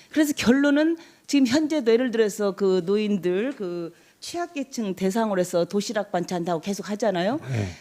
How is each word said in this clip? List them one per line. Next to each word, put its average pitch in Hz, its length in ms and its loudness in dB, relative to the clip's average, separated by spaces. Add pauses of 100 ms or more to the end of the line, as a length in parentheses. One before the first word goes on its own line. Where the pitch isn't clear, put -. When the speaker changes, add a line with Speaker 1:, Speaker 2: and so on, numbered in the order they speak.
(120)
Speaker 1:
그래서 294 240 2
결론은 285 600 4 (300)
지금 269 220 4
현재도 294 420 0
예를 233 220 4
들어서 208 420 0
그 185 300 2
노인들 202 720 0
그 175 360 -8 (280)
취약계층 277 720 -6
대상으로 196 460 0
해서 175 240 0
도시락 202 480 -2
반찬 170 340 -2
하고 170 140 0
계속 196 300 -6
하잖아요. 208 500 0 (100)
Speaker 2:
네. 107 180 -2 (120)